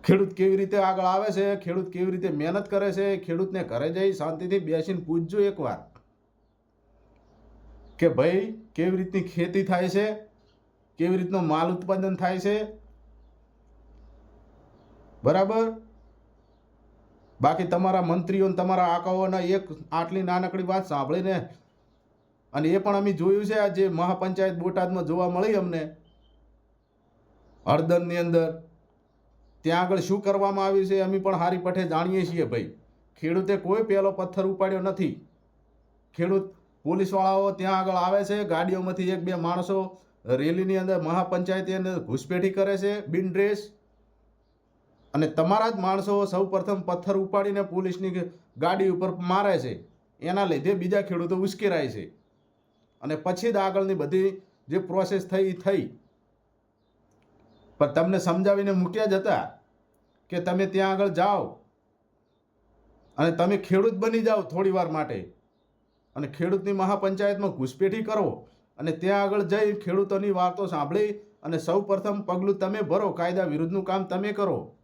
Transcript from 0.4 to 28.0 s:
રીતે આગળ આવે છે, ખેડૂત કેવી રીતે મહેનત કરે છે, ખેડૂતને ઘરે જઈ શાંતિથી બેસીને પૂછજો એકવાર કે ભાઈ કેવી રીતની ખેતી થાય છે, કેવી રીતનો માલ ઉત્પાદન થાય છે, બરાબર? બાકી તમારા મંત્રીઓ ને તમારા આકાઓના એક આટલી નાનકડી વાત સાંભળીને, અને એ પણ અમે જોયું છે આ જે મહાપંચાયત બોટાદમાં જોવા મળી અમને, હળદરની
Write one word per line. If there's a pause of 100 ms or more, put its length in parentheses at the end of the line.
રીતે
આગળ
આવે
છે,
ખેડૂત
કેવી
રીતે
મહેનત
કરે
છે,
ખેડૂતને
ઘરે
જઈ
શાંતિથી
બેસીને
પૂછજો
એકવાર (2250)
કે
ભાઈ (120)
કેવી
રીતની
ખેતી
થાય
છે, (840)
કેવી
રીતનો
માલ
ઉત્પાદન
થાય
છે, (2500)
બરાબર? (1700)
બાકી
તમારા
મંત્રીઓ
ને
તમારા
આકાઓના
એક (240)
આટલી
નાનકડી
વાત
સાંભળીને, (1040)
અને
એ
પણ
અમે
જોયું
છે
આ
જે
મહાપંચાયત
બોટાદમાં
જોવા
મળી
અમને, (1700)
હળદરની